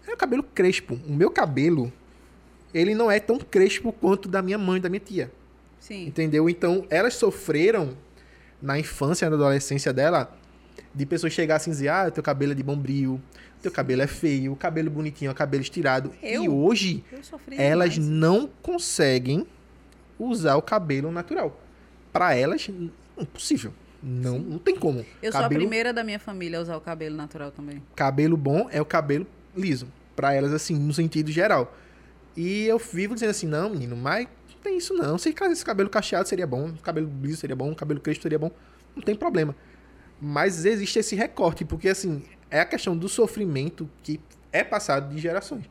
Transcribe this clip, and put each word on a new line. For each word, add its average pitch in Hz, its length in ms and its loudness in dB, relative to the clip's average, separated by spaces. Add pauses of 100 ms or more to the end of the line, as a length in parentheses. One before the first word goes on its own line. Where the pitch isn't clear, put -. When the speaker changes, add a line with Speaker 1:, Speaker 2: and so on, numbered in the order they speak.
Speaker 1:
é 440 40 -6
o 480 40 -6
cabelo 269 260 0
crespo. 180 560 0 (100)
O 147 60 -4
meu 170 160 4
cabelo, 147 640 2 (800)
ele 185 220 4
não 226 120 4
é 208 120 4
tão 233 180 0
crespo 202 540 4
quanto 196 340 2
o - 20 -6
da 190 140 0
minha 190 160 -2
mãe 185 200 2
e - 20 0
da 180 80 -2
minha 190 120 -2
tia. 170 300 -6 (500)
Speaker 2:
Sim. 190 260 -12
Speaker 1:
Entendeu? 156 420 2
Então, 175 400 2
elas 202 260 4
sofreram 170 800 2 (680)
na 139 180 -2
infância, 160 500 0
na 156 80 2
adolescência 139 560 2
dela, 143 420 2 (600)
de 139 100 -4
pessoas 160 300 -2
chegarem 156 260 2
assim 170 100 -6
e 156 40 -2
dizer, 139 140 -2
"Ah, 175 220 2
teu 151 120 -6
cabelo 143 300 0
é - 20 -2
de 135 80 -4
bombril, 135 580 -2 (400)
teu 185 100 -4
cabelo 131 300 0
é 139 60 2
feio, 139 460 0
o 139 40 -6
cabelo 160 340 -2
bonitinho, 147 400 -6
o 135 40 -6
cabelo 139 280 -2
estirado." 135 480 0 (120)
Speaker 2:
Eu? - 220 -2
Speaker 1:
E - 40 2
hoje, 175 640 2
Speaker 2:
Eu 277 100 -16
sofri - 360 -16
Speaker 1:
elas 160 360 4
Speaker 2:
demais. 151 180 0
Speaker 1:
não 175 380 4 (120)
conseguem 147 840 0 (720)
usar 208 380 2
o 156 60 4
cabelo 156 500 0
natural. 175 480 -4 (520)
Pra 175 220 4
elas, 151 340 0 (500)
impossível. - 540 -4 (300)
Não, 123 320 -2
Speaker 2:
Sim. 127 160 -4
Speaker 1:
não 156 80 -6
tem 381 180 0
como. 131 280 -2 (180)
Speaker 2:
Eu 220 100 -4
sou - 80 0
a 240 40 2
Speaker 1:
Cabelo 147 180 2
Speaker 2:
primeira 226 300 0
da 233 120 -4
minha 208 140 -6
família 175 400 -8
a 170 40 -4
usar 170 140 -6
o 156 40 -8
cabelo 156 360 -8
natural 147 340 -10
também. 143 320 -14 (140)
Speaker 1:
Cabelo 147 400 4
bom 151 340 2
é 151 100 0
o 151 40 0
cabelo 151 420 0 (300)
liso 143 320 -2 (280)
pra 139 160 2
elas, 143 200 2
assim, 156 240 -2
no 147 160 0
sentido 156 380 0
geral. 165 440 2 (640)
E 190 300 -2
eu 226 120 4
vivo 202 360 -4
dizendo 220 160 0
assim, 196 160 -4
"Não, 160 240 -2
menino, 123 260 -6
mas 165 300 -2 (260)
não - 100 -20
tem 392 140 -2
isso 359 180 -4
não. 277 240 0
Se 320 140 0
ca-, 381 180 0
esse 339 140 -2
cabelo 196 260 0
cacheado 196 380 0
seria 180 180 -2
bom, 139 260 -4 (100)
cabelo 156 280 -2 (120)
liso 151 160 -4
seria 139 180 -6
bom, 139 180 -4
cabelo 147 260 -4
crespo 151 220 -4
seria 156 160 0
bom. - 120 -2 (440)
Não - 80 -12
tem 208 120 0
problema." 160 400 0 (680)
Mas 160 440 0
existe 208 360 2
esse 208 160 -2
recorte, 175 480 0
porque, 156 240 -2
assim, 180 340 -2 (280)
é 147 100 4
a 180 40 4
questão 196 320 -2
do 175 120 -4
sofrimento 170 800 -2 (140)
que 156 180 -6 (320)
é 180 120 2
passado 143 480 -2
de 151 80 -6
gerações 175 500 -4